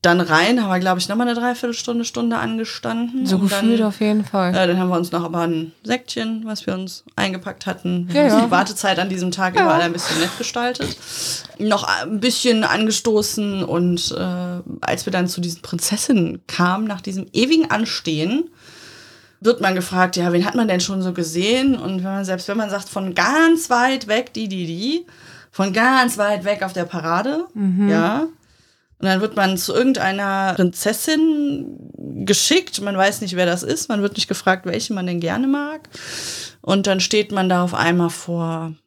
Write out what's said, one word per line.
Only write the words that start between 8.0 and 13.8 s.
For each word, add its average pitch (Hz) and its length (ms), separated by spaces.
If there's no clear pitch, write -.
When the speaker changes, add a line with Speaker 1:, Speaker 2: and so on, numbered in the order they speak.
Speaker 2:
Ja, 294 140
Speaker 1:
uns 240 80
Speaker 2:
ja. 220 140
Speaker 1:
die 233 40
Wartezeit 196 480
an 185 120
diesem 185 200
Tag 185 260
Speaker 2:
Ja. 403 60
Speaker 1:
überall 170 200
ein 170 100
bisschen - 280
nett 330 180
gestaltet. - 580
Noch 208 260
ein 120 360
bisschen 233 440
angestoßen 208 1000
und, 175 520